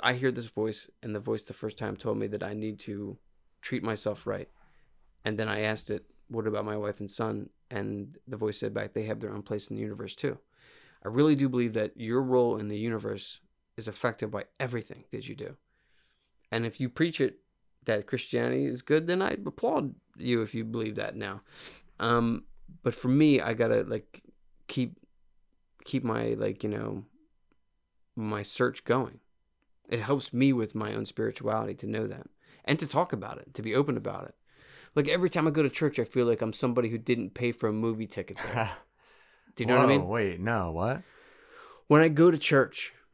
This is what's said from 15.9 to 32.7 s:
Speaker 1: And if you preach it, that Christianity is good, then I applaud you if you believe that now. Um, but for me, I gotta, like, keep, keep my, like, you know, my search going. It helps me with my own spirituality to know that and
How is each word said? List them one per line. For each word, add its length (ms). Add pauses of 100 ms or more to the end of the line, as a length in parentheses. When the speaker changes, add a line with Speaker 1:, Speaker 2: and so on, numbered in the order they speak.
Speaker 1:
And 160
if 140
you 80
preach 320
it, 180 (460)
that 240
Christianity 580
is 160
good, 240
then 160
I 80 (160)
applaud 480 (240)
you 240
if 140
you 80
believe 320
that 200
now. 260 (580)
Um, 440 (380)
but 120
for 140
me, 320
I 140
gotta, 300
like, 380 (460)
keep, 280 (880)
keep 200
my, 300
like, 300
you 40
know, 360 (1120)
my 260
search 420
going. 360 (680)
It 120
helps 320
me 200
with 220
my 200
own 120
spirituality 680
to 120
know 200
that 200 (380)
and 140